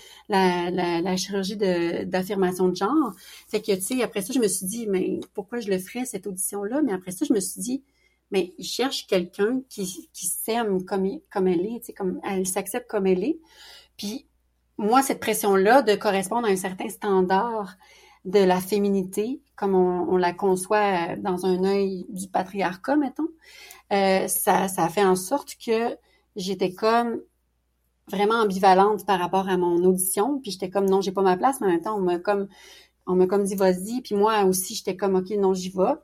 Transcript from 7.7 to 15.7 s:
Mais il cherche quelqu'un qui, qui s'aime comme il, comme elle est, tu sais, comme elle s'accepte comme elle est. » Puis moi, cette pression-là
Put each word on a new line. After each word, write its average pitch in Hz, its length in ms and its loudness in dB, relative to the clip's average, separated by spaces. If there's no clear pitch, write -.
Mais 190 280 0
il 185 80 -12
cherche - 400 -4
quelqu'un 202 640 0
qui, 185 420 -10
qui - 140 -12
s'aime 214 580 -2
comme 190 220 -2
il, 262 160 -6
comme 185 160 0
elle 175 160 2
est, 226 160 -6
tu - 60 -18
sais, - 80 -16
comme 185 280 -4
elle 190 240 -4
s'accepte 202 400 -6
comme 196 200 -2
elle 185 180 4
est. » 294 160 -2
Puis 208 300 -10
moi, 226 240 4
cette 262 200 -4
pression-là 214 600 4